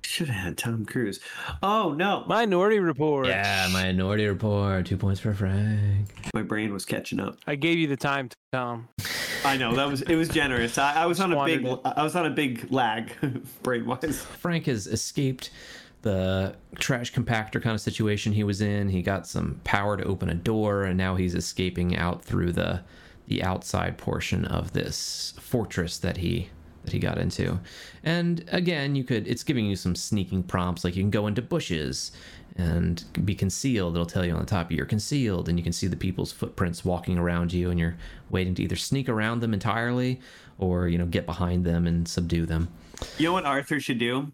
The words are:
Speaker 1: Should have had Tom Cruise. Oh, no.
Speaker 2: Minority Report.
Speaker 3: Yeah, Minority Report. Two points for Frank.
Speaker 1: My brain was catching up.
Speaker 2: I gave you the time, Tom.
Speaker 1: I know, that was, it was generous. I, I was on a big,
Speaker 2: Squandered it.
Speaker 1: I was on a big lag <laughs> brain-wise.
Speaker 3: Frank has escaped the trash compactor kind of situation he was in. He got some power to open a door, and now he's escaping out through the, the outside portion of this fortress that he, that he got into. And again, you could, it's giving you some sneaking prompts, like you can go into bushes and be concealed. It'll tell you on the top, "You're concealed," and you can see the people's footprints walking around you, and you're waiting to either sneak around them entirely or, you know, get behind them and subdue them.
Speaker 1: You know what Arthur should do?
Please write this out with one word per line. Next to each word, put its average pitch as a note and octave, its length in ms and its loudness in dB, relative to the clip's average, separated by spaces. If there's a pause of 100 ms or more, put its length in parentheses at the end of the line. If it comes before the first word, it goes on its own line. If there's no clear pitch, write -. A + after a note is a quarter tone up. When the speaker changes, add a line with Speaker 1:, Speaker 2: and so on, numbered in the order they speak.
Speaker 1:
Should - 240 -2
have G2 160 -2
had E2+ 140 -4
Tom A#2 260 -2
Cruise. G#2 340 -2 (420)
Oh, G3+ 340 2
no. F3+ 340 0
Speaker 2:
Minority G#3 500 6
Report. D3 480 4
Speaker 3:
Yeah, G2 460 2
Minority F#2 560 4
Report. G2 580 2
Two G2 100 0
points G2 220 2
for G#2+ 160 0
Frank. G2+ 1000 2
Speaker 1:
My A2 80 0
brain G#2+ 300 -2
was G2 120 -6
catching - 340 -4
up. G2 180 -4 (120)
Speaker 2:
I D3 80 0
gave E3 220 2
you D#3+ 100 4
the C#3 80 2
time, C#3 320 0 (240)
Tom. A#2+ 340 -4 (580)
Speaker 1:
I C#3 120 4
know, A#2+ 180 2
that C#3 140 2
was, C3+ 140 -2
it E3+ 120 4
was D#3+ 140 4
generous. B2+ 500 2
I, C#3+ 240 4
I E3+ 40 4
was F3 120 2
on F#3 140 4
a C#3+ 120 4
big, D3 180 2
Speaker 2:
Squandered B2+ 240 -2
it. B2+ 100 0
Speaker 1:
I D3 80 4
was D#3 100 -2
on F3 120 2
a C#3+ 40 2
big C3 400 -2
lag A#2 400 0 (120)
<laughs> C3 200 -2 (220)
brain-wise. B2 580 -2
Speaker 3:
Frank - 440 -4
has A2+ 200 0
escaped - 640 -2 (520)
the F#2+ 520 2 (240)
trash A#2+ 360 -2
compactor A2+ 480 -2
kind A2+ 120 0
of G#2+ 60 -2
situation G#2+ 540 0
he G#2+ 100 2
was G2+ 160 0
in. G2+ 300 0
He F#2 100 2
got F2+ 260 -2
some E2+ 380 -4
power G2+ 320 2
to - 80 -4
open F#2+ 240 -2
a E2+ 60 0
door, G#2 500 2
and F#2 140 2
now F#2 180 2
he's F2+ 180 2
escaping F2+ 600 0
out F2 260 0
through F2 300 0
the, F2 300 0 (460)
the F#2 140 0
outside F2+ 540 -2
portion - 480 -2
of - 300 -2
this - 680 -4
fortress F#2+ 560 -2
that F2 220 -2
he, F2 320 -2 (340)
that - 80 -6
he F#2+ 60 -2
got F2 180 0
into. F2 420 -2 (440)
And E3+ 500 0
again, D#3+ 420 0
you C#3 80 0
could, A#2 240 0
it's - 160 -2
giving B2+ 220 2
you G2+ 120 2
some F2+ 180 0
sneaking F#2 480 -2
prompts, F2+ 420 -2
like F2+ 100 0
you F#2+ 80 0
can G2+ 80 4
go G#2 160 2
into G#2 140 0
bushes E2 720 -4 (440)
and E2+ 460 2 (220)
be G2 100 0
concealed. F#2+ 600 0
It'll E2+ 100 2
tell F2+ 220 0
you E2+ 80 2
on E2 60 0
the D#2+ 40 -2
top, E2+ 260 0
"You're E2 140 0
concealed," G#2 640 0
and E2+ 100 2
you E2+ 60 0
can E2+ 80 0
see G#2 140 -2
the F2 100 0
people's F#2 360 -2
footprints - 520 -4
walking F2+ 320 0
around F2 360 2
you, F2 180 2
and F2 100 2
you're E2+ 160 2 (320)
waiting F#2 280 0
to G2+ 60 0
either E2+ 140 0
sneak C3+ 320 -2
around A2+ 320 0
them A2+ 140 0
entirely A#2+ 680 0 (380)
or, F2+ 280 2
you E2+ 120 2
know, F2 80 2
get E2+ 180 0
behind F2+ 400 0
them E2+ 220 4
and E2+ 200 2
subdue E2+ 380 0
them. E2 240 0 (500)
Speaker 1:
You D#3+ 100 2
know F3 40 2
what F3+ 140 0
Arthur C#3 340 0
should C3 180 -2
do? B2+ 360 0